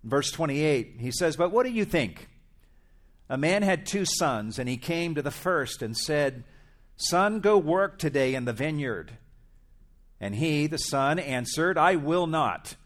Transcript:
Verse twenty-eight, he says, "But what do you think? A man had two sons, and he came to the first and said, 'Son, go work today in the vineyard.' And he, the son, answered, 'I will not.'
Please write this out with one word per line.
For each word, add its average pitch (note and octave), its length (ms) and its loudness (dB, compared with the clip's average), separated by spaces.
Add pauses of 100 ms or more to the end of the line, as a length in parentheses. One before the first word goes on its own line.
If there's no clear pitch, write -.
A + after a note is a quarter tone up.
Verse C3+ 300 0
twenty-eight, D3 640 0
he A#2+ 140 -6
says, E3 240 0
"But E3+ 140 2
what A#3+ 140 4
do B3+ 60 -2
you A3+ 140 0
think? B2 460 -2 (960)
A C3 80 -2
man F3 260 2
had F#3+ 220 2
two F#3+ 220 0
sons, A2+ 520 -2
and B2+ 80 -4
he B2 120 -2
came E3+ 360 -2
to D3+ 60 -2
the C#3+ 100 -4
first D3 520 -2
and A2+ 120 -6
said, C#3 500 0 (520)
'Son, G3+ 440 2
go G#3 180 6
work F#3 400 2
today C3+ 360 2
in B2 120 -2
the A#2+ 80 -2
vineyard.' B2+ 640 -4 (1000)
And G2+ 160 -6
he, D3+ 320 2
the D#3 120 -4
son, C#3+ 400 0
answered, C#3+ 580 -2
'I E3+ 200 4
will E3 300 0
not.' D3+ 600 -2